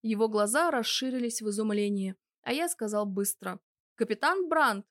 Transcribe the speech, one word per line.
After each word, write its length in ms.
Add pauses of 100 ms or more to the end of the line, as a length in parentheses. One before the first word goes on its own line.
Его 260
глаза 440
расширились 680
в 80
изумлении, 640 (260)
а 100
я 160
сказал 380
быстро: 540 (360)
«Капитан 540
Брандт, 420